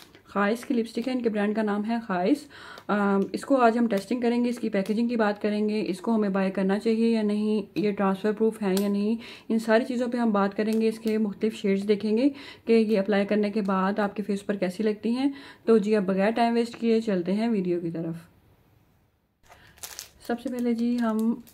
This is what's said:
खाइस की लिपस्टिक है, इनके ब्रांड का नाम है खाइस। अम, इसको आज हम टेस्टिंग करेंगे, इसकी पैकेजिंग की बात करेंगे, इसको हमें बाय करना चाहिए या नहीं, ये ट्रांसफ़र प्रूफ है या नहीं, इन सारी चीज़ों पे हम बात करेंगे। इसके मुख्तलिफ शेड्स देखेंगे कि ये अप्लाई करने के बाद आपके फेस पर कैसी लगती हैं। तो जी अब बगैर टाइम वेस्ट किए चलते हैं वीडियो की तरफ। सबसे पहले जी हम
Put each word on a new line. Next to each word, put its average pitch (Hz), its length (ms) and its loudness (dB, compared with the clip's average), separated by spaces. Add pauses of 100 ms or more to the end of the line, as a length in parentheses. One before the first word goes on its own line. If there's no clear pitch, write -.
(280)
खाइस 208 360 0
की 285 100 -2
लिपस्टिक 233 340 -2
है, 254 60 0
इनके 233 160 0
ब्रांड 208 260 0
का 220 80 0
नाम 208 200 0
है 233 160 -2
खाइस। 196 460 0 (440)
अम, 202 340 2 (120)
इसको - 220 0
आज 233 200 4
हम 233 100 2
टेस्टिंग 220 340 -2
करेंगे, 240 280 2
इसकी 233 200 -4
पैकेजिंग 214 400 0
की 240 60 -2
बात 208 260 0
करेंगे, 214 420 -2
इसको 185 280 -4
हमें 208 220 0
बाय 190 160 0
करना 196 300 0
चाहिए 226 360 2
या 220 80 0
नहीं, 208 400 0 (140)
ये 208 160 2
ट्रांसफ़र 196 400 0
प्रूफ 220 280 0
है 190 140 0
या 202 140 0
नहीं, 202 280 0 (320)
इन 220 100 0
सारी 220 260 2
चीज़ों 247 240 -2
पे 240 80 -2
हम 233 160 2
बात 202 200 2
करेंगे। 220 360 0
इसके 220 300 -2
मुख्तलिफ 214 360 -2
शेड्स 196 300 0
देखेंगे 214 440 2 (380)
कि 226 60 4
ये 220 240 4
अप्लाई 202 280 2
करने 208 260 0
के 220 120 -2
बाद 196 380 0
आपके 202 220 -2
फेस 202 180 -4
पर 202 160 -4
कैसी 185 260 -2
लगती 220 300 0
हैं। 277 200 0 (340)
तो 226 120 8
जी 208 140 0
अब 208 120 2
बगैर 196 280 2
टाइम 233 220 2
वेस्ट 233 220 -2
किए 226 260 2
चलते 185 300 0
हैं 226 160 0
वीडियो 180 320 0
की 170 100 -4
तरफ। 165 380 -8 (1900)
सबसे 233 260 -6
पहले 240 240 -2
जी 240 240 0
हम 226 460 -2 (100)